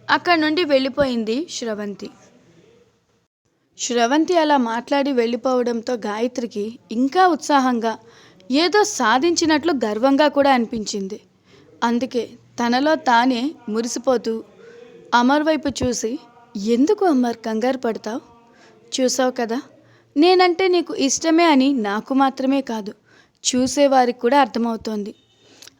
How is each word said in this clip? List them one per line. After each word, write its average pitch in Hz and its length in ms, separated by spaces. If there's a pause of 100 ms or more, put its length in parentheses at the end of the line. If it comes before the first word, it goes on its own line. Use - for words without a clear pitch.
(100)
అక్కడి 320 300
నుండి 311 240
వెళ్ళిపోయింది 262 880
స్రవంతి. 208 600 (1700)
స్రవంతి 285 600
అలా 302 180
మాట్లాడి 254 560
వెళ్ళిపోవడంతో 240 840
గాయత్రికి 226 840 (140)
ఇంకా 277 340
ఉత్సాహంగా, 254 720 (520)
ఏదో 339 340
సాధించినట్లు 320 880
గర్వంగా 262 560
కూడా 277 260
అనిపించింది. 214 640 (640)
అందుకే 240 460 (360)
తనలో 262 280
తానే 254 600 (140)
మురిసిపోతూ 226 760 (720)
అమర్ 262 280
వైపు 302 260
చూసి, 247 500 (380)
"ఎందుకు 254 500
అమర్ 247 300
కంగారు 226 420
పడతావ్? 226 420 (800)
చూసావు 254 300
కదా, 240 300 (560)
నేనంటే 359 520
నీకు 349 260
ఇష్టమే 320 500
అని 277 280
నాకు 214 420
మాత్రమే 269 460
కాదు, 220 340 (600)
చూసేవారికి 254 640
కూడా 262 220
అర్థమవుతోంది. 226 760 (640)